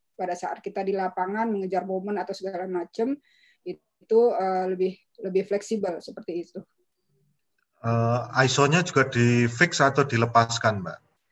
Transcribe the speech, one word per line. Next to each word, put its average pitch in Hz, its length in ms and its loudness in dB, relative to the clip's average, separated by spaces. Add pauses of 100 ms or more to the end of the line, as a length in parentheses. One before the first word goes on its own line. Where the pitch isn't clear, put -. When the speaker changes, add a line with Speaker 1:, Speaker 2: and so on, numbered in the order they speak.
(160)
Speaker 1:
Pada 180 160 -6
saat 175 320 -8
kita 202 240 -8
di 196 80 -2
lapangan 190 560 -2
mengejar 190 320 -2
momen 190 320 -4
atau 196 160 -6
segala 185 400 -8
macam, 233 480 -4 (420)
itu, - 600 -2 (120)
eh, 185 400 0
lebih, 185 200 -2 (280)
lebih 185 240 0
fleksibel 202 560 -4
seperti - 400 -12
itu. 175 180 -16 (1300)
Speaker 2:
Eh, 117 340 2 (240)
iso-nya 143 380 4
juga 139 240 2
di 120 400 4
fix 170 340 0
atau 139 220 4
dilepaskan, 113 800 2
Mbak? 80 180 -12 (320)